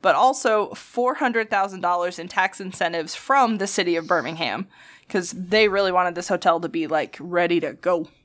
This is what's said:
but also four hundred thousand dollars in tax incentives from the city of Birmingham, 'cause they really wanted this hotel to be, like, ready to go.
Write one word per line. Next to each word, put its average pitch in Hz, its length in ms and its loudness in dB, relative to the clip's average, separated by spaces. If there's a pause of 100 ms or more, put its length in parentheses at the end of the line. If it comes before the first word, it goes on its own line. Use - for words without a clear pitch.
but 175 120 4
also 220 600 2
four - 400 -2
hundred 226 340 -2
thousand 196 320 -2
dollars 175 380 -2
in 170 100 -12
tax 190 320 -2
incentives 170 540 -4
from 254 420 2
the 196 100 -2
city 175 300 0
of 160 100 -4
Birmingham, 160 640 -2 (400)
'cause 180 220 -2
they 202 380 2
really 196 240 2
wanted 180 220 2
this 175 140 -8
hotel 170 320 2
to 170 80 -6
be, 156 180 -4
like, 151 320 -2
ready 175 420 0
to 143 120 -6
go. 175 360 -2 (160)